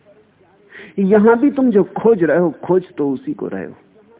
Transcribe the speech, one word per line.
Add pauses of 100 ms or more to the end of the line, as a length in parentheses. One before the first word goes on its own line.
(1000)
यहां
भी
तुम
जो
खोज
रहे
हो,
खोज
तो
उसी
को
रहे
हो। (460)